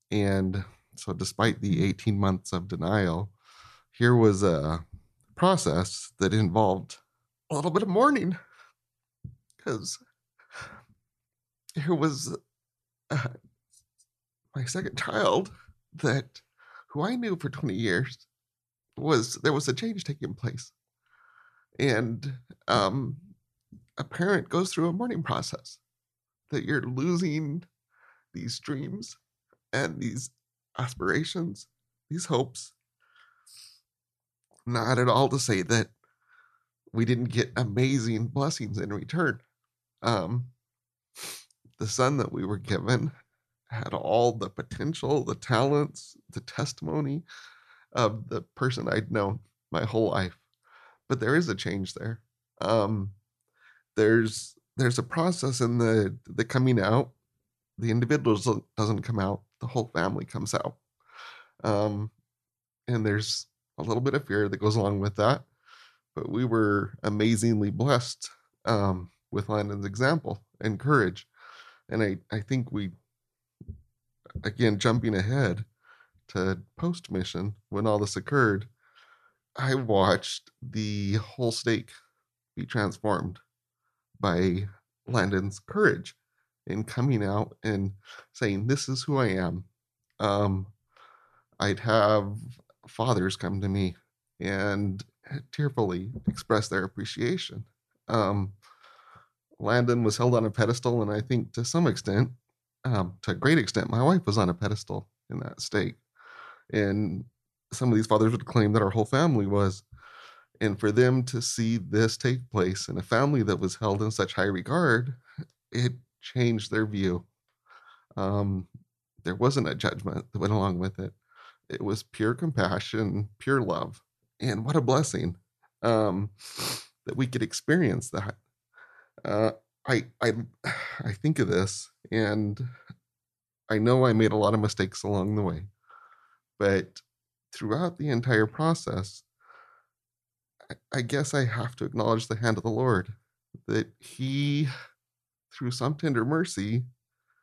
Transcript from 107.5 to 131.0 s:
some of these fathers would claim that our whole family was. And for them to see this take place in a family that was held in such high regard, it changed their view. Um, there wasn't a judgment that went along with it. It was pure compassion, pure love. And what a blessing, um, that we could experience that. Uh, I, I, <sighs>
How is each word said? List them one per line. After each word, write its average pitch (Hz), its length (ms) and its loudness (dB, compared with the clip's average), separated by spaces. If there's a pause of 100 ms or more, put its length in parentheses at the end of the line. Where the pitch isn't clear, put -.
some 123 180 0
of 110 60 6
these 110 100 2
fathers 110 260 6
would - 120 -2
claim 104 280 4
that 110 100 4
our 95 80 2
whole 110 140 2
family 131 420 2
was. 101 360 2 (800)
And 101 180 0
for 107 140 2
them 127 320 6
to 123 180 -4
see 113 340 0
this 113 400 2
take 127 340 -2
place 92 380 0
in 90 100 -6
a 92 40 -4
family 131 420 2
that 98 140 2
was 92 180 -2
held 104 260 0
in 110 80 0
such 98 240 -2
high 95 100 2
regard, 123 680 2 (580)
it 123 200 0 (280)
changed 117 500 0
their 107 160 0
view. 95 380 0 (920)
Um, 98 520 0 (560)
there 87 100 -4
wasn't 120 340 2
a 69 60 -2
judgment - 580 -4
that 107 60 -4
went 98 140 0
along 98 260 0
with 92 200 -6
it. 92 140 -8 (560)
It - 140 -8
was 104 200 -4
pure 110 320 -2
compassion, 104 920 -2 (100)
pure 135 220 0
love. 87 420 -4 (380)
And 110 240 -2
what 147 120 0
a 156 40 2
blessing, 107 560 0 (460)
um, 104 480 2 (760)
that - 100 -6
we 131 100 0
could 127 160 -4
experience 156 680 0
that. 101 260 -6 (880)
Uh, 107 280 2 (340)
I, 120 200 2 (140)
I, 113 120 2 (320)
<sighs> - 0 - (400)